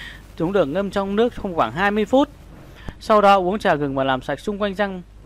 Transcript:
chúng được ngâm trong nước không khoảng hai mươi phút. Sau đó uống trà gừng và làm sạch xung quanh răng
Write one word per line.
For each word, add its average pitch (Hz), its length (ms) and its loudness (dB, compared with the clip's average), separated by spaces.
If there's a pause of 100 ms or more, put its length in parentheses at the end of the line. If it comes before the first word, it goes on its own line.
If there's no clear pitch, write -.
(360)
chúng 170 160 -2
được 190 140 2
ngâm 185 240 -4
trong 196 260 -4
nước 226 180 0
không 190 200 -8
khoảng 120 180 0
hai 190 180 0
mươi 214 140 0
phút. 269 240 2 (720)
Sau 214 200 4
đó 196 180 8
uống 185 200 -2
trà 185 160 2
gừng 143 200 -2
và 135 100 0
làm 131 180 0
sạch 143 180 -6
xung 202 220 -6
quanh 202 120 -4
răng 190 280 -4 (240)